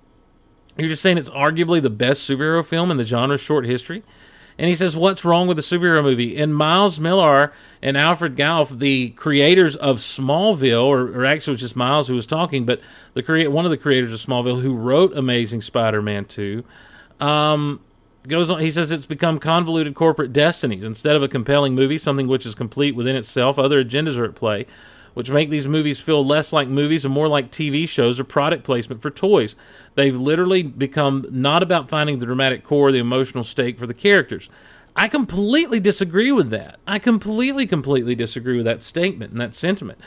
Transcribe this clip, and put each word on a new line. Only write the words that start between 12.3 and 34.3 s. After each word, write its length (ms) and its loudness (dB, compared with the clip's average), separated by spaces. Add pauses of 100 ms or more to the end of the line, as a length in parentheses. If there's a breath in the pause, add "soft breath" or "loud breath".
but 160 -2 (340 loud breath)
the 80 -6
crea-, 260 0
one 160 0
of 60 0
the 60 0
creators 360 0
of 80 -8
Smallville 400 -2
who 160 -2
wrote 400 2
Amazing 460 -2
Spider-Man 640 -2
two, 380 -8 (540 loud breath)
um, 600 0 (480)
goes 220 0
on, 100 -2
he 100 0
says, 220 -2
"It's 140 -6
become 320 -2
convoluted 560 0
corporate 400 0
destinies. 500 0
Instead 320 0
of 60 2
a 60 -2
compelling 460 0
movie, 240 0
something 300 -2
which 160 -2
is 100 -10
complete 400 -2
within 220 -2
itself, 420 0
other 240 4
agendas 360 -2
are 80 -2
at 80 -8
play, 320 -4 (480 loud breath)
which 160 -8
make 200 2
these 160 -4
movies 320 0
feel 260 0
less 280 0
like 160 0
movies 360 0
and 80 0
more 160 0
like 220 -2
T 200 -6
V 160 -2
shows 340 0
or 40 -4
product 400 -2
placement 380 -4
for 80 -6
toys. 460 2 (380 loud breath)
They've 220 2
literally 460 2
become 680 -2
not 320 2
about 280 0
finding 280 0
the 80 -6
dramatic 380 -2
core, 280 4
the 60 4
emotional 460 -2
stake 340 -4
for 80 -10
the 80 -6
characters." 540 0 (460 loud breath)